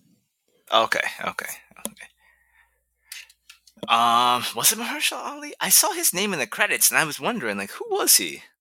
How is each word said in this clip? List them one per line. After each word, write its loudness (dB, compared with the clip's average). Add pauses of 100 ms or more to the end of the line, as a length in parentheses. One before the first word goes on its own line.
(720)
Okay, 2 (240)
okay, -6 (400)
okay. -16 (1800)
Um, 4 (120)
was 4
it -6
Mahershala -4
Ali? -12
I 0
saw 4
his 0
name -2
in -2
the 0
credits, 0
and 2
I 4
was -4
wondering, -2
like, -6
who -12
was 4
he? -2 (180)